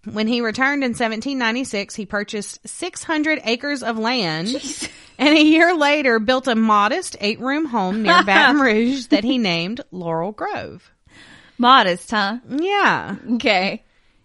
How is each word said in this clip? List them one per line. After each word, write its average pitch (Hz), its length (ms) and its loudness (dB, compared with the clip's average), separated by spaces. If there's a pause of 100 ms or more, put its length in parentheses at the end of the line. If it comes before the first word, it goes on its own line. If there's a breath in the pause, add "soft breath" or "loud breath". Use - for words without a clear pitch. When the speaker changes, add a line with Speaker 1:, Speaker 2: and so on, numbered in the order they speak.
Speaker 1:
When 214 240 -4
he 240 120 0
returned 262 440 -2
in 240 100 -2
seventeen 233 440 -4
ninety-six, 226 560 -4
he 214 100 -8
purchased 208 640 -8
six - 340 -10
hundred 311 420 0
acres 254 380 -4
of 226 160 -4
land 208 500 -2
Speaker 2:
Jeez. 277 400 -8 (300 loud breath)
Speaker 1:
and 277 180 4
a 302 60 6
year 320 320 6
later 285 440 2
built 254 280 0
a 247 80 2
modest 220 640 2
eight-room 262 460 -2
home 214 360 -2
near 339 200 4
Speaker 2:
<laughs> - 40 0
Speaker 1:
Baton 285 340 4
Rouge 240 460 0
that 294 180 2
he 254 140 0
named 185 420 -2 (100)
Laurel 170 420 -6
Grove. - 580 -10 (680 loud breath)
Speaker 2:
Modest, 233 520 4
huh? 214 280 -2 (100)
Speaker 1:
Yeah. 285 680 0 (180)
Speaker 2:
Okay. 208 480 0 (420)